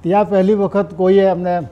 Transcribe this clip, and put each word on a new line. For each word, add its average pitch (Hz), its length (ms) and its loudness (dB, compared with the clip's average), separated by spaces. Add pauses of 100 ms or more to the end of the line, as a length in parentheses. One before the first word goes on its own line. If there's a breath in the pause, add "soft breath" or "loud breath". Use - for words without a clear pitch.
ત્યાં 196 280 0
પહેલી 196 240 2
વખત 196 420 -2
કોઈએ 190 300 2
અમને 180 340 -2 (120)